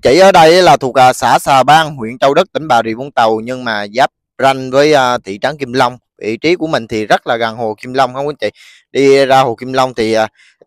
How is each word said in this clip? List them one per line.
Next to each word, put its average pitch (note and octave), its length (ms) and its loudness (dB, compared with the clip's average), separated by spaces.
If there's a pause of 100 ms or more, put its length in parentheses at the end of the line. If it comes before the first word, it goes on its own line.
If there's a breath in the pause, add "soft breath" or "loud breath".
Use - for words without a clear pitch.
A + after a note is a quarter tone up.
chỉ C3 160 4
ở F#3+ 120 8
đây F3 300 6
là D#3 160 4
thuộc, C3 220 -2
à, B2+ 140 -2
xã C3 260 0
Xà C3+ 240 0
Bang, D#3 320 2
huyện A#2+ 220 -12
Châu C#3 160 0
Đức, F3+ 180 0
tỉnh B2 160 -8
Bà A#2 180 0
Rịa A2+ 80 -6
Vũng C3+ 180 -10
Tàu, A2+ 320 0
nhưng B2+ 200 -10
mà G#2+ 220 -6 (100)
giáp C#3 160 0 (280)
ranh C3 320 -2
với, D3 220 2
à, B2+ 240 2
thị G2 240 -10
trấn C#3+ 160 -4
Kim B2 160 -10
Long. B2 240 0 (200)
Vị A2 200 -8
trí D#3+ 180 -2
của D#3+ 120 -6
mình B2+ 200 -4
thì G#2+ 180 -4
rất E3 220 -2
là B2 100 -2
gần A2+ 200 -4
hồ A2 240 -6
Kim B2+ 120 -14
Long B2+ 220 -2
ha C3+ 60 -8
quý C#3+ 80 -6
anh D3 60 -10
chị. G#2 140 -6 (420 soft breath)
Đi C3+ 340 4
ra C3 160 4
hồ A#2+ 140 -2
Kim B2+ 180 -12
Long C3 200 -2
thì, A2+ 200 -2
à, A2 140 0 (400 soft breath)